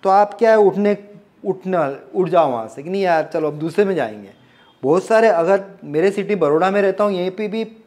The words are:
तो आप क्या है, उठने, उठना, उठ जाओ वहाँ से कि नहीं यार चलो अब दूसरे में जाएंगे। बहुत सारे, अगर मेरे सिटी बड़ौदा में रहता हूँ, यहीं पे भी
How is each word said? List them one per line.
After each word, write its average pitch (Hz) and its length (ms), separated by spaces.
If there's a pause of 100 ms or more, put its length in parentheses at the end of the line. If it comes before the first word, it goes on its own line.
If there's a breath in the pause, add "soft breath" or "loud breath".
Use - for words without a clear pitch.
तो 190 80
आप 208 280
क्या 226 120
है, 220 60
उठने, 202 400 (480)
उठना, 180 520 (180)
उठ 185 140
जाओ 160 220
वहाँ 113 180
से - 140
कि 160 80
नहीं 196 120
यार 160 300
चलो 156 160
अब 147 60
दूसरे 160 300
में 196 100
जाएंगे। 107 340 (540 soft breath)
बहुत 165 220
सारे, 220 240
अगर 190 360 (200)
मेरे 156 260
सिटी 202 240
बड़ौदा 165 360
में 202 120
रहता 190 220
हूँ, 208 80
यहीं 185 180
पे 208 180
भी 220 160 (220)